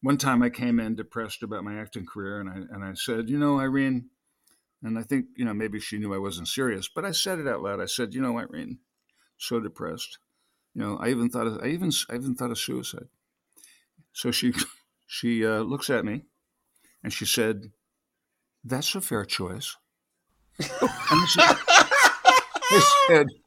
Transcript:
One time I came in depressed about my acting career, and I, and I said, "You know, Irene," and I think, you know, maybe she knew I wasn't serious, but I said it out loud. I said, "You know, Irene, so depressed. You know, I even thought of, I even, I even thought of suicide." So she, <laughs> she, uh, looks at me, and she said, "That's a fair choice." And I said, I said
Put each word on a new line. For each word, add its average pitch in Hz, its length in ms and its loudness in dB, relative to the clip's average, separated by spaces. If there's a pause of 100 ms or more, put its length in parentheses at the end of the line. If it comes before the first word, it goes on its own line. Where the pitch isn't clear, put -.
One 139 160 2
time 135 260 2
I 123 60 4
came 120 320 0
in 110 140 -4
depressed 110 480 -10
about 104 220 -8
my 104 140 -10
acting 107 280 -12
career, 101 340 -10
and 95 80 -10
I, 92 260 -14
and 98 80 -10
I 95 120 -10
said, 113 340 -6
"You 139 100 -2
know, 143 220 2
Irene," 135 480 -2 (760)
and 113 160 -4
I 113 40 -6
think, 127 240 -2 (100)
you 127 80 -4
know, 113 80 -2
maybe 107 280 -4
she 107 180 -8
knew 104 160 -4
I 98 40 -4
wasn't 87 300 -6
serious, 117 400 -4
but 170 160 -8
I 196 60 -4
said 185 280 -2
it 151 100 -6
out 98 140 -4
loud. 101 180 -4
I 92 60 -4
said, 113 280 -6
"You 131 80 -4
know, 123 160 -2
Irene, - 400 -12 (580)
so - 240 -4
depressed. 90 580 -10 (560)
You - 80 -6
know, 104 140 -4
I 117 140 -2
even 120 180 0
thought 120 180 -4
of, 110 160 -6
I 120 60 -4
even, 170 240 -2 (160)
I 113 60 -10
even 127 200 -4
thought 123 160 -6
of 117 80 -6
suicide." - 500 -8 (1040)
So - 160 -4
she, 123 240 0 (260)
<laughs> - 260 -20
she, 117 380 -2
uh, 110 160 2
looks 135 300 -4
at 117 160 0
me, 107 180 -6 (800)
and 117 100 -6
she - 140 -6
said, 110 440 0 (920)
"That's 131 300 -4
a 196 80 -6
fair 104 240 -4
choice." 92 500 -6 (840)
And - 100 -6 (420)
I 1077 180 6
said, - 280 6 (1120)
I 571 380 8
said - 180 8 (200)